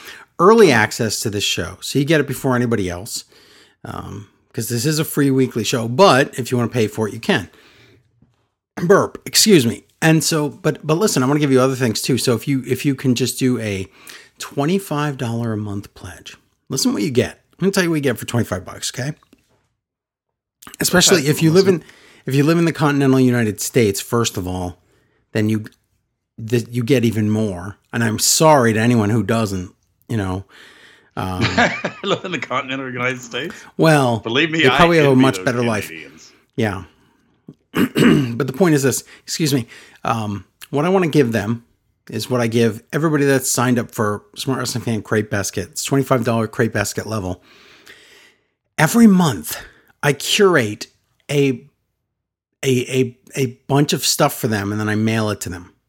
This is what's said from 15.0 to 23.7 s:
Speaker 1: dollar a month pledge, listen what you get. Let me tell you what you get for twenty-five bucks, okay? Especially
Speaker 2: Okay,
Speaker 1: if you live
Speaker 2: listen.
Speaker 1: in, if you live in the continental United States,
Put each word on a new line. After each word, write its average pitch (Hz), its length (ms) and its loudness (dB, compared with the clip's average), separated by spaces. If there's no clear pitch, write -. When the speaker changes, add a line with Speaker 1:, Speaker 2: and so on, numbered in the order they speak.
Speaker 1:
dollar 117 360 -4
a 107 40 -4
month 104 360 -8
pledge, - 420 -18
listen 139 240 -2
what - 120 -4
you 156 80 -4
get. 117 300 -2
Let 185 60 0
me 196 40 0
tell 190 120 0
you 170 60 0
what 165 60 0
you 147 60 -2
get 135 160 0
for - 80 -12
twenty-five 104 400 -4
bucks, - 280 -10
okay? 139 200 -8
Especially 180 400 2
Speaker 2:
Okay, 135 80 -2
Speaker 1:
if 147 120 0
you 160 100 4
live 185 160 4
Speaker 2:
listen. 175 140 2
Speaker 1:
in, - 60 -20
if 135 100 -2
you 143 80 4
live 165 140 2
in 170 80 2
the 160 80 0
continental 139 460 2
United 120 420 2
States, 131 400 0